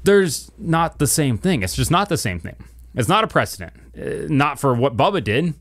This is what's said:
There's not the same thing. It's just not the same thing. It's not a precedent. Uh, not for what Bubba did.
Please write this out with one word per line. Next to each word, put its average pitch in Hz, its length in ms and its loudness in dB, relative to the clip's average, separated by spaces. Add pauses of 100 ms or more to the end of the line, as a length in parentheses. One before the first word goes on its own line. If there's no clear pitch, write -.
There's 190 540 2
not 165 420 -2
the - 80 2
same 131 300 0
thing. 160 260 0
It's 92 120 -6
just - 160 0
not 190 180 2
the 156 80 0
same 90 220 -4
thing. - 160 -12 (400)
It's 113 140 0
not 214 140 4
a - 40 -2
precedent. 101 460 -2 (240)
Uh, - 300 -8
not 143 320 0
for 135 140 2
what 120 240 0
Bubba 170 260 2
did. 139 380 0